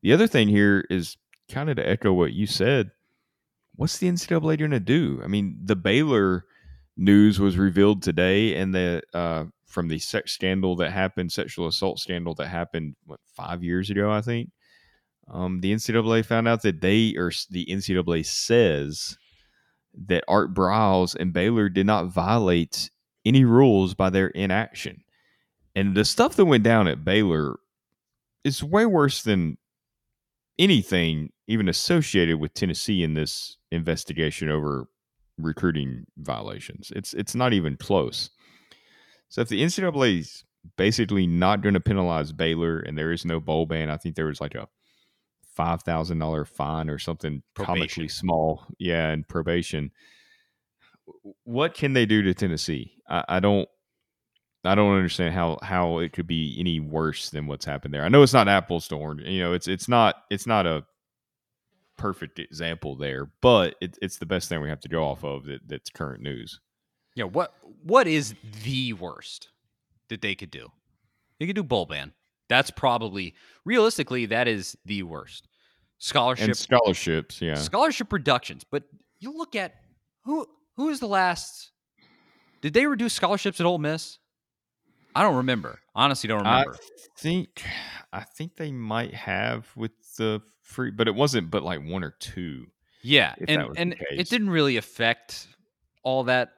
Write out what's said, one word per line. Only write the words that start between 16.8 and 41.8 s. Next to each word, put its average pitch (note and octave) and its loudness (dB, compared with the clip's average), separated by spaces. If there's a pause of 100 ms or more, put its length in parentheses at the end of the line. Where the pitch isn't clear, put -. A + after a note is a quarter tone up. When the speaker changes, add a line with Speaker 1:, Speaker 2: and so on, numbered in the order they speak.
Speaker 1:
they, G#2+ 4
or F2 0
s-, - -6
the F2+ -6
N F#2+ -2
C F#2+ -2
double E2+ 2
A E2 0
says D#2 0 (880)
that F2+ 2
Art F#2 2
Briles F#2+ 4
and F2 -2
Baylor G#2 2
did F#2+ 2
not G2+ 2
violate F2+ 0 (340)
any C3 8
rules A2+ 6
by F#2+ 2
their F#2+ 2
inaction. - -4 (720)
And G2 2
the G#2 6
stuff - 2
that G3 8
went B2 6
down A2+ 6
at D2+ -2
Baylor E2+ 2 (840)
is C#3+ -2
way G3+ 2
worse D3+ 2
than F2+ 0 (1000)
anything F#2 2 (160)
even G#2+ 0
associated F2 2
with D#2 -6
Tennessee F#2 -2
in D#2 0
this - -6 (120)
investigation D#2+ -4
over D2 -4 (480)
recruiting D#2 -4 (100)
violations. G#1 -12
It's, - -10
it's - -8
not B2 2
even D#2+ 0
close. - -2 (960)
So - -4
if A#2 -2
the A2 0
N E3 2
C F#3+ -2
double C#3+ 0
A G2+ 4
is - -10 (360)
basically G2+ 2
not F#2 2
gonna G2+ 2